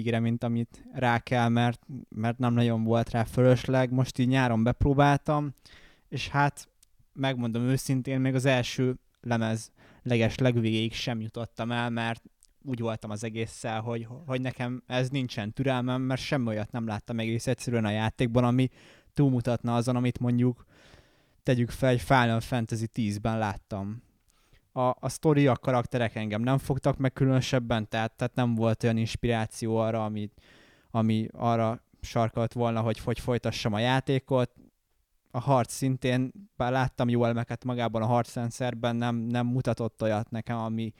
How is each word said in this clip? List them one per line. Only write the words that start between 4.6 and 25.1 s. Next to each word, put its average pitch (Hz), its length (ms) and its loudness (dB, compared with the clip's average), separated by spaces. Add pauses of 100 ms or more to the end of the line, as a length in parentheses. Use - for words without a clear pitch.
bepróbáltam, 143 880 2 (560)
és 131 180 -8
hát - 420 0 (440)
megmondom 120 500 0
őszintén, 131 560 0
még 131 160 2
az 127 100 0
első 127 520 2 (280)
lemez 113 460 -2 (300)
leges 117 360 2
legvégéig 113 560 2
sem 117 280 -6
jutottam 113 500 -8
el, 120 180 -2
mert 117 340 -4 (380)
úgy 127 180 -6
voltam 113 300 -4
az 107 140 -8
egésszel, 110 580 -6
hogy, 117 260 -6 (180)
hogy 131 160 -4
nekem 127 460 -6
ez 127 220 -2
nincsen 120 440 -4
türelmem, 127 480 0
mert 131 200 -2
semmi 131 260 -2
olyat 107 240 -4
nem 117 160 -6
láttam 110 320 -6
egész 113 280 -2
egyszerűen 117 380 0
a 104 40 2
játékban, 113 540 2
ami 127 260 2 (440)
túlmutatna 120 600 2
azon, 120 200 2
amit 123 240 0
mondjuk 123 460 0 (800)
tegyük 120 260 2
fel, - 200 0
egy 123 120 2
Final 120 380 4
Fantasy 113 480 -4
tízben 110 500 -2
láttam. 104 640 -6 (680)
A, 131 100 -4 (180)
a 131 100 -6
sztori, 143 380 4